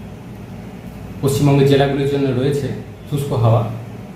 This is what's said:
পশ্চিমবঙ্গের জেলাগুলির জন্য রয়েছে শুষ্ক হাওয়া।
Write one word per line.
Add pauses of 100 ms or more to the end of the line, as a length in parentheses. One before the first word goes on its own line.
(1200)
পশ্চিমবঙ্গের
জেলাগুলির
জন্য
রয়েছে (420)
শুষ্ক
হাওয়া। (540)